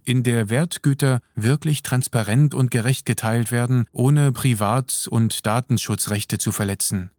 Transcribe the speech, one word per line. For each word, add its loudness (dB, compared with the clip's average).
in 0
der 0
Wertgüter 0
wirklich 0
transparent 2
und 0
gerecht 0
geteilt 0
werden, 0
ohne 2
Privat- 0
und 0
Datenschutzrechte -2
zu -2
verletzen. -4